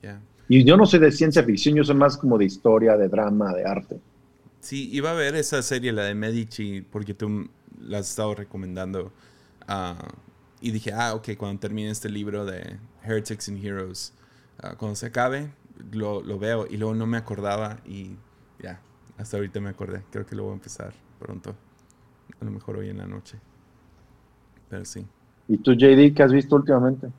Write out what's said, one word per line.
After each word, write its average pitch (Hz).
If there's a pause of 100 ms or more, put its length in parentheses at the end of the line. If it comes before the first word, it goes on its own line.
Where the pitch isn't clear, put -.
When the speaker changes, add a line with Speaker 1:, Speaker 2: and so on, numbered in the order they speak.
Speaker 1:
Ya. 101 (280)
Speaker 2:
Y 127
yo 156
no 208
soy 180
de 151
ciencia 160
ficción, 113
yo 147
soy 147
más 139
como 123
de 101
historia, 110
de 101
drama, 104
de 92
arte. 98 (640)
Speaker 1:
Sí, 139
iba 143
a 165
ver 147
esa 147
serie, 123
la 107
de 101
Medici, 107
porque 104
tú 107
m-, 104 (320)
la 104
has 98
estado 107
recomendando. 95 (580)
Ah, 92 (640)
y 117
dije, 110
"Ah, 113
ok, 110
cuando 101
termine 107
este 107
libro 104
de 92 (240)
Heretics 110
and 98
Heroes, 95 (480)
ah, -
cuando 107
se 113
acabe, 131 (420)
lo, 104
lo 101
veo". 110
Y 104
luego 110
no 113
me 117
acordaba 107
y 98 (460)
ya, 92 (380)
hasta 107
ahorita 101
me 101
acordé. 95
Creo 104
que -
lo 101
voy 101
a -
empezar - (260)
pronto. 98 (840)
A 117
lo 107
mejor 101
hoy 98
en 98
la 95
noche. - (1300)
Pero 95
sí. 98 (420)
Speaker 2:
¿Y 107
tú, 131
J 120
D, 143
qué 151
has 131
visto 139
últimamente? 131 (100)